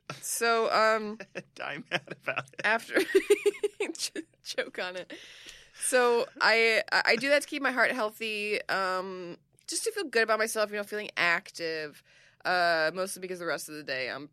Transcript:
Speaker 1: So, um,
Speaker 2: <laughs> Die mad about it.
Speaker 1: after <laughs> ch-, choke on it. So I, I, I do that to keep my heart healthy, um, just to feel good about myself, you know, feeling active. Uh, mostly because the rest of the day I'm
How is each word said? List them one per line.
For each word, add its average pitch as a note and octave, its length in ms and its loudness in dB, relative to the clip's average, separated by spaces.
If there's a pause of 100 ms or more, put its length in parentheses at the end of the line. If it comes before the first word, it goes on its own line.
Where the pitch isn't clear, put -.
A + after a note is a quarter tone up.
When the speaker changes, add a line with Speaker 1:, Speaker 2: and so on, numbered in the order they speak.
(220)
Speaker 1:
So, A3+ 500 2
um, A3 460 2 (200)
Speaker 2:
<laughs> - 180 -14
Die C#3 220 -8 (120)
mad F3 120 -2 (200)
about C3 220 -4 (100)
it. - 100 -14
Speaker 1:
after A3 320 0
<laughs> G4 1000 2
ch-, - 140 -6 (320)
choke - 340 -6
on F#3 200 -6
it. F3 140 -12 (760)
So A#3+ 400 4 (160)
I, A3+ 500 4
I, F#3 160 4
I A3 80 6
do B3+ 140 0
that C#4+ 120 4
to - 60 -8
keep C#4+ 160 -6
my B3+ 80 2
heart A#3+ 200 2
healthy, G#3+ 680 -4 (100)
um, F#3 680 -4 (300)
just - 180 -4
to A4 80 -4
feel G4+ 100 -6
good A#3 180 0
about A3 160 2
myself, A3 320 0
you G#3 80 -8
know, G#3 60 -4
feeling G#3 340 -8
active. E3 840 -2 (420)
Uh, E3+ 480 4
mostly F#3 280 -4
because F#3 180 -8
the E3+ 80 -8
rest C#3+ 220 -4
of D3+ 60 -12
the D3+ 80 -12
day C3 280 -4
I'm C#3 220 -10